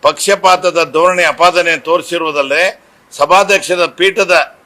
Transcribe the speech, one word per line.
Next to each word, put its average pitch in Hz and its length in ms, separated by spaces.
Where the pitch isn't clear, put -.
ಪಕ್ಷಪಾತದ 175 880
ಧೋರಣೆ 175 320
ಆಪಾದನೆ 165 540
ತೋರಿಸಿರುವುದಲ್ಲದೆ 160 1040
ಸಭಾಧ್ಯಕ್ಷರ 180 720
ಪೀಠದ 175 800